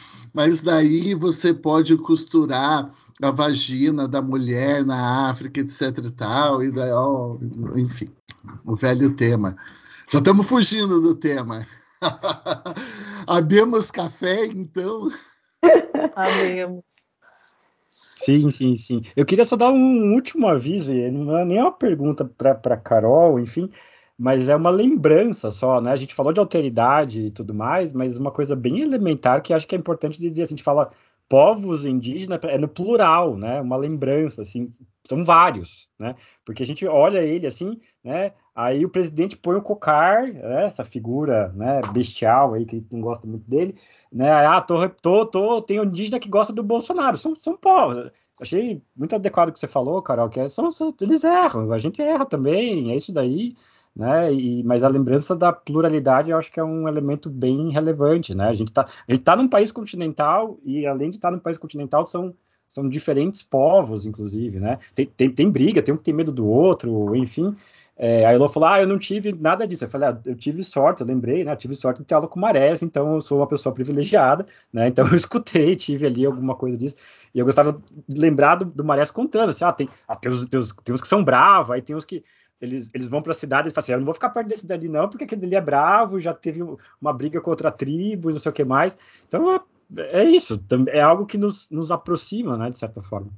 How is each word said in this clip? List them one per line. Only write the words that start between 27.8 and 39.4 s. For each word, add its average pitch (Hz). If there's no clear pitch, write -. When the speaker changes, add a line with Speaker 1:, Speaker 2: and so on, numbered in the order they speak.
Speaker 3:
mas 127
uma 139
coisa 139
bem 127
elementar 180
que -
acho 160
que -
é 180
importante 160
dizer, 170
assim, 156
a -
gente -
fala 143
povos 165
indígenas, 143
é 143
no 147
plural, 175
né? 117
Uma 127
lembrança, 143
assim, 120
são 160
vários, 165
né? 117
Porque 117
a 123
gente 151
olha 165
ele 165
assim, 196
né? 175
Aí 131
o -
presidente 175
põe 180